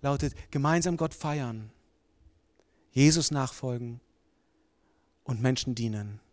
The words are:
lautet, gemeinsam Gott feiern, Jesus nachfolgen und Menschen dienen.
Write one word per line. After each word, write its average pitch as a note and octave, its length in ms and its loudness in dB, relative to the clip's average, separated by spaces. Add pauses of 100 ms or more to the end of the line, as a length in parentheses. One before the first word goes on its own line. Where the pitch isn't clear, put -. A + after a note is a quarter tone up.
lautet, C#3 320 0 (180)
gemeinsam E3 460 2
Gott D#3+ 160 -2
feiern, A#2+ 580 -6 (1200)
Jesus D3+ 400 4
nachfolgen B2 720 -4 (1200)
und A#2 180 -4
Menschen B2+ 320 2
dienen. G#2+ 460 -4 (140)